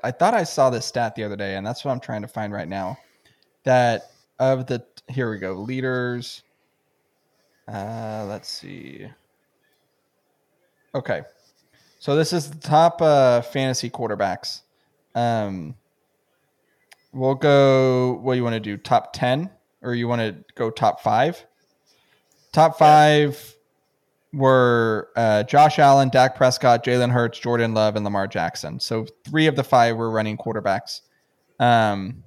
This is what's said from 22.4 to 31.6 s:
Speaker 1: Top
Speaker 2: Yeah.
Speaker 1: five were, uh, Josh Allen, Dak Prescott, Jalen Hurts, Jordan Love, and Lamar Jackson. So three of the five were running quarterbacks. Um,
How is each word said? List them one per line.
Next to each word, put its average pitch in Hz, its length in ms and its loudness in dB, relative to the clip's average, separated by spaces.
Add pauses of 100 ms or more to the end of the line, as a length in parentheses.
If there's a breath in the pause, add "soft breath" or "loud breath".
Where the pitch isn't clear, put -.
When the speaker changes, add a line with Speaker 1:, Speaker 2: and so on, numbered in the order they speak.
Speaker 1:
Top 147 220 4
Speaker 2:
Yeah. - 40 -14
Speaker 1:
five 151 760 4 (800)
were, 123 800 4
uh, 110 280 2
Josh 143 360 4
Allen, 139 300 6
Dak 131 260 4
Prescott, 123 480 2
Jalen 123 280 0
Hurts, 120 280 0
Jordan 117 340 0
Love, 107 220 2
and 104 80 -4
Lamar 101 240 -2
Jackson. 82 520 -8
So 98 260 -6 (200)
three 156 220 0
of 143 80 0
the 135 80 -4
five 117 340 2
were 113 140 -4
running 107 260 -4
quarterbacks. 101 640 -6 (580)
Um, 110 680 0